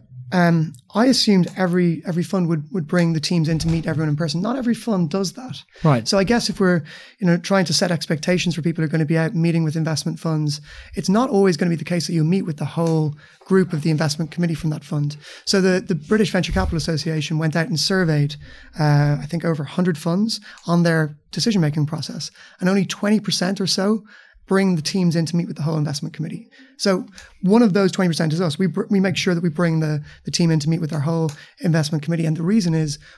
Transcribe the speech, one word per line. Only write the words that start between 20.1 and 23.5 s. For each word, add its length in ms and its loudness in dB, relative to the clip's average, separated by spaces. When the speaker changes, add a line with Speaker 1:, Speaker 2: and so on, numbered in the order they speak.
Speaker 1:
on 160 4
their 340 0
decision-making 540 0
process, 460 -8
and 80 2
only 160 2
twenty 340 0
percent 400 -2